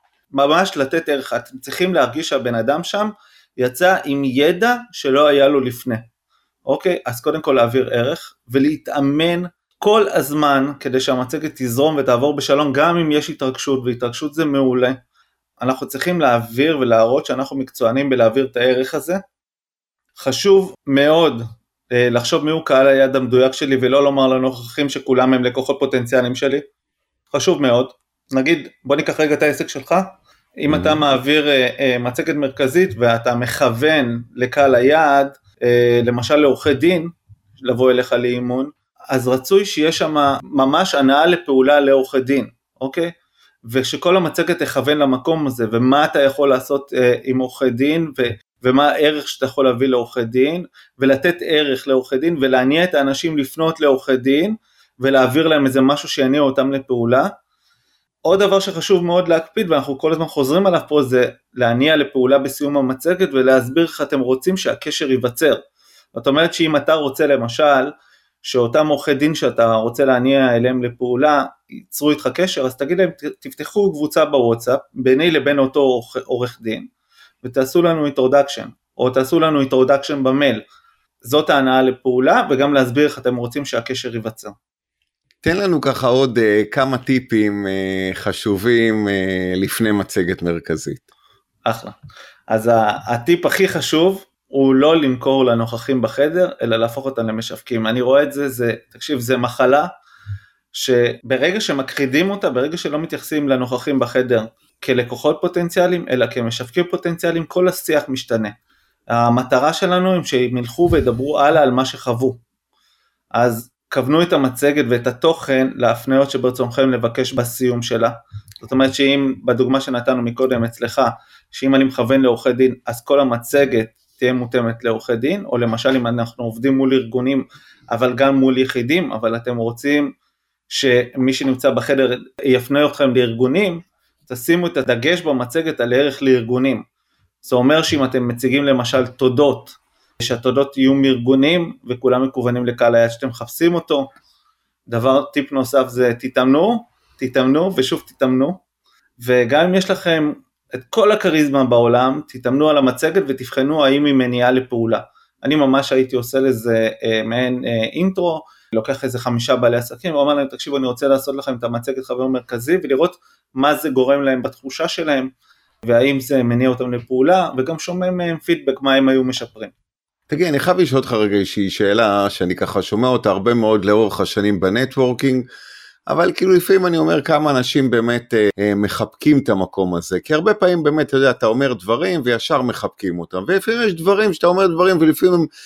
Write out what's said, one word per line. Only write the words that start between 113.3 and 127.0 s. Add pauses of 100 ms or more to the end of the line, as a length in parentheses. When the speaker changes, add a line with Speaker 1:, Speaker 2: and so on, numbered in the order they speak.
Speaker 1:
אז (240)
כוונו
את
המצגת
ואת
התוכן
להפניות
שברצונכם
לבקש
בסיום
שלה. (520)
זאת
אומרת
שאם (100)
בדוגמה
שנתנו
מקודם
אצלך, (500)
שאם
אני
מכוון
לעורכי
דין, (100)
אז
כל
המצגת (320)
תהיה
מותאמת
לעורכי
דין,
או
למשל
אם
אנחנו
עובדים
מול
ארגונים, (480)